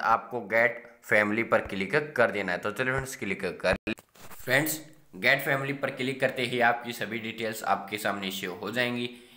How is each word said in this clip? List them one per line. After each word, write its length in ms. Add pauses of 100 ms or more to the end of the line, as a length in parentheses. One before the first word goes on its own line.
आपको 380
गेट 420 (160)
फैमिली 440
पर 180
क्लिक 320 (220)
कर 140
देना 220
है। 60
तो 120
चलिए 220
फ्रेंड्स, 240
क्लिक 280 (120)
कर, 200 (580)
फ्रेंड्स, 460 (360)
गेट 240
फैमिली 340
पर 180
क्लिक 280
करते 240
ही 180
आपकी 320
सभी 260
डिटेल्स 460
आपके 320
सामने 340
शो 220
हो 160
जाएंगी। 400 (260)